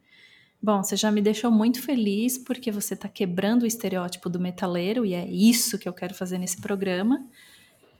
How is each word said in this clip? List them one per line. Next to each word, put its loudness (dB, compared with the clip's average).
Bom, 2
você -4
já 0
me 2
deixou 2
muito 4
feliz 0
porque -6
você -4
tá -10
quebrando 0
o 2
estereótipo -4
do -2
metaleiro, -2
e 0
é -4
isso 4
que -12
eu -4
quero -10
fazer -6
nesse -6
programa. 0